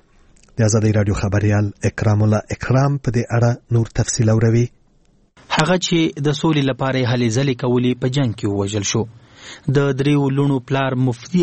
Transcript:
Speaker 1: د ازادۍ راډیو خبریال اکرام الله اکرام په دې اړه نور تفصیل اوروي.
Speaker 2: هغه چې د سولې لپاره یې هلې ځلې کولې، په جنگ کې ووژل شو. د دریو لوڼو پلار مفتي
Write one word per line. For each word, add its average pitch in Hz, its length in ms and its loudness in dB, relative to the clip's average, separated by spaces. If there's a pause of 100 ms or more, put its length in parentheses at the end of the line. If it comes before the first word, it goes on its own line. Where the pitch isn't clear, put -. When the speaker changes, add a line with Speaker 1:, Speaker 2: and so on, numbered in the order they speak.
(580)
Speaker 1:
د - 40 2
ازادۍ 110 300 2
راډیو 104 220 2
خبریال 104 580 0 (120)
اکرام 104 380 0
الله 107 180 2 (100)
اکرام 139 480 0
په - 120 -6
دې 117 140 -2 (120)
اړه 117 140 2 (220)
نور 113 140 2
تفصیل - 440 0
اوروي. 113 360 2 (840)
Speaker 2:
هغه 165 260 2
چې 165 440 -2
د 143 120 0
سولې 151 380 0
لپاره 131 280 -2
یې 123 80 0
هلې 123 220 0
ځلې 131 260 0
کولې، 123 460 0
په 127 80 0
جنگ 127 260 0
کې - 120 -6
ووژل 101 360 -2
شو. 104 220 -2 (640)
د 139 120 2 (140)
دریو 143 380 2
لوڼو 139 300 0
پلار 135 340 -2
مفتي 127 480 -2